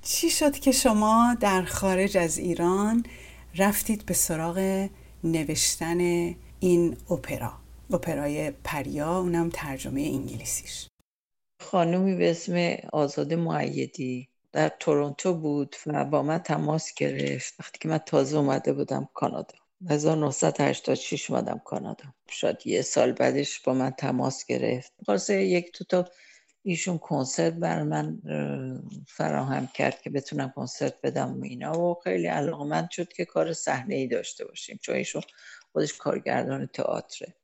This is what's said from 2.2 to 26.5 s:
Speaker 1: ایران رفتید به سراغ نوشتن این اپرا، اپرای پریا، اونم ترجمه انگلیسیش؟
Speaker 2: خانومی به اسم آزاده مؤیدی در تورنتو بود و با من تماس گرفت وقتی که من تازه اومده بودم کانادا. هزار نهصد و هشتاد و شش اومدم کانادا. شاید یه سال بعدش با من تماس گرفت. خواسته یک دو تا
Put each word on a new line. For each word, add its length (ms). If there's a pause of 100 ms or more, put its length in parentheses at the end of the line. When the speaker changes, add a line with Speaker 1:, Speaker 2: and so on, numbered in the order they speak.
Speaker 1:
ایران 680 (520)
رفتید 480
به 80
سراغ 760 (380)
نوشتن 760 (600)
این 380 (120)
اپرا، 440 (400)
اپرای 580
پریا، 680
اونم 320
ترجمه 520
انگلیسیش؟ 880 (720)
Speaker 2:
خانومی 540
به 160
اسم 440 (180)
آزاده 420
مؤیدی 960 (220)
در 280
تورنتو 540
بود 420 (100)
و 200
با 180
من 140
تماس 560
گرفت 680
وقتی 200
که 80
من 100
تازه 400
اومده 360
بودم 400
کانادا. 440 (320)
هزار 280
نهصد 420
و 40
هشتاد 340
و 40
شش 300
اومدم 340
کانادا. 380 (260)
شاید 380
یه 140
سال 300
بعدش 480
با 140
من 160
تماس 560
گرفت. 480 (120)
خواسته 380
یک 360
دو 60
تا 240 (540)